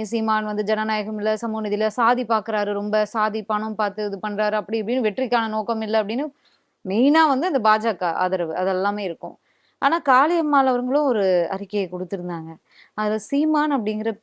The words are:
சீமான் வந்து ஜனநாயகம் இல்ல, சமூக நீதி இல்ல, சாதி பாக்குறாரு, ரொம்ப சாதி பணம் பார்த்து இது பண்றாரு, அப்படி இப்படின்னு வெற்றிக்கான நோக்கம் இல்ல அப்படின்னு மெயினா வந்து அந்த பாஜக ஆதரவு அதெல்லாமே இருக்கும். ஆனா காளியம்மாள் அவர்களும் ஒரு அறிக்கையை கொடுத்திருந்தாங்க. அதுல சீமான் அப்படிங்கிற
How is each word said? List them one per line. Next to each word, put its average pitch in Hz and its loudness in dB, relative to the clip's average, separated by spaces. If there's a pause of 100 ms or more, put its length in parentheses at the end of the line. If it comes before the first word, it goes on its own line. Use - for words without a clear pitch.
சீமான் 214 -2
வந்து 208 -2
ஜனநாயகம் 214 -2
இல்ல, 214 0
சமூக 220 -4
நீதி 208 -2
இல்ல, 214 2
சாதி 240 2
பாக்குறாரு, 208 0
ரொம்ப 208 0
சாதி 214 -2
பணம் 214 -4
பார்த்து 208 -2
இது 196 -6
பண்றாரு, 208 -2
அப்படி 214 -2
இப்படின்னு 226 -2
வெற்றிக்கான 226 0
நோக்கம் 220 -2
இல்ல 220 0
அப்படின்னு 226 -2 (580)
மெயினா 277 4
வந்து 277 2
அந்த 277 0
பாஜக 208 2
ஆதரவு 175 0
அதெல்லாமே 196 -2
இருக்கும். 175 -8 (440)
ஆனா 294 2
காளியம்மாள் 285 4
அவர்களும் 254 2
ஒரு 233 2 (280)
அறிக்கையை 196 -4
கொடுத்திருந்தாங்க. 175 -6 (440)
அதுல 214 -2
சீமான் 302 0
அப்படிங்கிற 214 -2 (120)